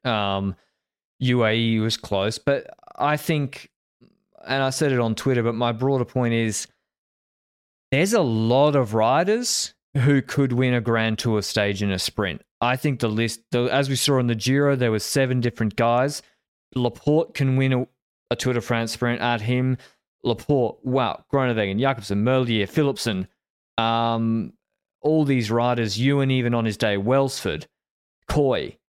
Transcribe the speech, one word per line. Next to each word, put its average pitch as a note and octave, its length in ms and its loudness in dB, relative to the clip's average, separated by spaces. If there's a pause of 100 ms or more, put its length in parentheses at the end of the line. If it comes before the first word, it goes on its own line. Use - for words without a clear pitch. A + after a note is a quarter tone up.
Um, G2 500 -2 (680)
U B2 260 2
A A2 100 2
E A2+ 240 2
was A2 160 0
close, G2+ 400 -2
but - 300 -2 (280)
I D3 220 0
think, C#3+ 540 -4 (760)
and C3+ 160 0
I C3 60 0
said C3+ 240 0
it B2 80 2
on A2+ 140 0
Twitter, B2 280 0
but A2+ 120 0
my A#2+ 180 0
broader C3 320 0
point A#2+ 300 -2
is A2+ 320 -2 (1200)
there's G3 220 2
a A3+ 100 4
lot B2 540 4
of A#2 160 0
riders E3 800 0 (240)
who C#3 240 4
could C3 320 0
win B2 220 2
a A#2+ 80 0
Grand A2+ 360 0
Tour A2 220 0
stage G2+ 420 -2
in G2+ 80 0
a F#2 80 0
sprint. F#2 440 -4 (180)
I B2 160 0
think C3+ 240 -2
the A#2 80 0
list, A2 320 -2 (120)
the, B2 200 0
as C3+ 160 0
we C3+ 80 -2
saw C#3 220 0
in B2 80 0
the A#2 80 0
Giro, C3+ 420 0
there B2 140 0
were A2 80 0
seven B2+ 420 0
different A#2 360 -2
guys. B2 440 0 (540)
Laporte D3 600 0
can C3 220 0
win C3 160 2
a, B2+ 140 0 (440)
a A#2 60 -2
Tour B2+ 160 -2
de A#2+ 80 0
France A#2 320 -2
sprint A#2+ 300 -2
at A#2+ 180 0
him. B2 380 0 (460)
Laporte, A#2+ 600 0
Wout, B2+ 480 -2
Groenewegen, A2 460 0
Jakobsen, A2 460 -2
Merlier, A#2 420 2
Philipsen, A2+ 600 -2 (540)
um, A2+ 720 0 (480)
all D#3 240 2
these B2 240 0
riders, A#2 500 0
Ewan C#3 300 2
even A#2+ 240 0
on A#2 100 0
his G#2+ 140 -2
day, G#2 180 0
Welsford, G#2+ 720 -2 (600)
Coy, B2+ 520 0 (180)